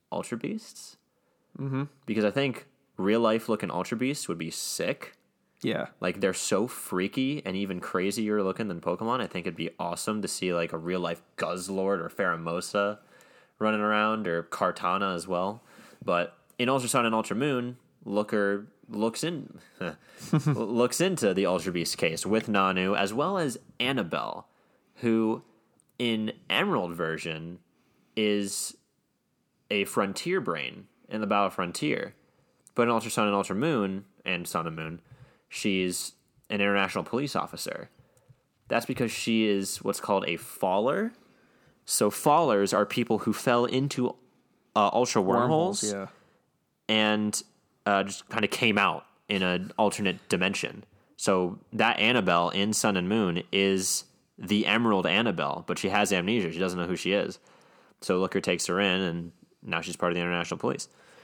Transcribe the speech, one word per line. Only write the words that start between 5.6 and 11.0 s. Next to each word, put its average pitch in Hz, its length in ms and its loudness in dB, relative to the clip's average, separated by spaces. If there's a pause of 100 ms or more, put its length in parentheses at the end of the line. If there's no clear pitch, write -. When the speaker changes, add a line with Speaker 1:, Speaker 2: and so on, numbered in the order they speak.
Speaker 2:
Yeah. 80 240 -2 (140)
Speaker 1:
Like, 90 200 -2
they're 95 140 2
so 101 320 0
freaky 131 800 -2
and 95 100 -4
even 95 240 -4
crazier 104 640 0
looking 95 260 -2
than 87 120 -6
Pokemon. 113 400 -2
I 104 60 -4
think 87 200 -8
it'd 85 100 -6
be 82 220 -6
awesome 87 440 -4
to 98 60 -2
see, 92 240 -2
like, 85 220 0
a 82 40 -6
real 87 220 -2